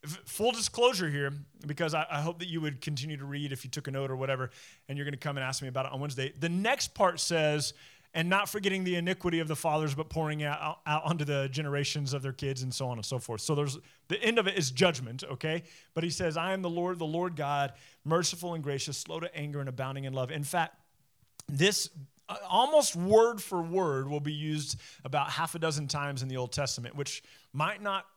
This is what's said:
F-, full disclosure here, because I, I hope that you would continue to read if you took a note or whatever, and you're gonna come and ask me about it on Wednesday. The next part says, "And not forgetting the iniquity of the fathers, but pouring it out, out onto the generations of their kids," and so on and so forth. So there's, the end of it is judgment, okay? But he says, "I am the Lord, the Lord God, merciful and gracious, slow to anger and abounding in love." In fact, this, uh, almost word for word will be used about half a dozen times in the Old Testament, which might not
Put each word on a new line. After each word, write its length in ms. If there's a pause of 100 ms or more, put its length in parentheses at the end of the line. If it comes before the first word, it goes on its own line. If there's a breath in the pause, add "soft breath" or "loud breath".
F-, 200
full 280
disclosure 560
here, 240 (340)
because 280
I, 160
I 100
hope 180
that 100
you 120
would 200
continue 360
to 80
read 280
if 120
you 60
took 180
a 20
note 200
or 60
whatever, 340 (380 loud breath)
and 80
you're 80
gonna 120
come 200
and 80
ask 180
me 60
about 180
it 60
on 80
Wednesday. 380
The 100
next 460
part 260
says, 540 (380 loud breath)
"And 160
not 200
forgetting 340
the 140
iniquity 420
of 80
the 80
fathers, 400
but 140
pouring 320
it 60
out, 380
out 200
onto 200
the 240
generations 640
of 100
their 100
kids," 300
and 120
so 140
on 100
and 80
so 120
forth. 220
So 140
there's, 240 (300 soft breath)
the 120
end 180
of 100
it 100
is 140
judgment, 500
okay? 400 (320 loud breath)
But 80
he 80
says, 260
"I 160
am 100
the 80
Lord, 280
the 60
Lord 320
God, 360 (320 loud breath)
merciful 500
and 100
gracious, 340
slow 220
to 160
anger 240
and 80
abounding 360
in 80
love." 200
In 100
fact, 320 (720)
this, 420 (380)
uh, 80 (120)
almost 480
word 440
for 220
word 460
will 100
be 140
used 480 (240 loud breath)
about 260
half 240
a 40
dozen 280
times 360
in 60
the 80
Old 160
Testament, 440
which 260 (300 loud breath)
might 280
not 260 (100)